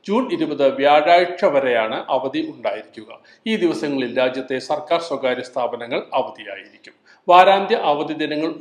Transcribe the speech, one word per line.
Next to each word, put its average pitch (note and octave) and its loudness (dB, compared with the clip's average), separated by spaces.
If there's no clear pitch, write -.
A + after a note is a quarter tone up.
ജൂൺ G#3+ -2
ഇരുപത് C#3+ 0
വ്യാഴാഴ്ച E3+ 4
വരെയാണ് B2+ 0
അവധി C#3 -4
ഉണ്ടായിരിക്കുക. A2 -10
ഈ A3 0
ദിവസങ്ങളിൽ C#3 -2
രാജ്യത്തെ B2+ -2
സർക്കാർ, D#3 -2
സ്വകാര്യ B2+ -4
സ്ഥാപനങ്ങൾ A#2+ -6
അവധിയായിരിക്കും. - -8
വാരാന്ത്യ G3 6
അവധി D3+ -2
ദിനങ്ങൾ D3+ -4